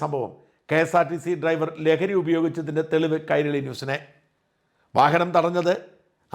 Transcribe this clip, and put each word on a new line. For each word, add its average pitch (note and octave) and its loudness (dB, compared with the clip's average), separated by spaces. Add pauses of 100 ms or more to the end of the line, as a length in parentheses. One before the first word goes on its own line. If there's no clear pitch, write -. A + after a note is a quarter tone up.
സംഭവം C3+ -4 (380)
കെ D#3 2
എസ് E3 -4
ആർ E3 4
ടി F3 -6
സി E3+ -4 (120)
ഡ്രൈവർ D#3+ 0 (180)
ലഹരി F3+ 2
ഉപയോഗിച്ചതിൻ്റെ D#3+ -2
തെളിവ് D#3+ 0 (100)
കൈരളി D3 0
ന്യൂസിന്." C3+ -6 (1000)
വാഹനം D#3+ 4
തടഞ്ഞത് F3 2 (600)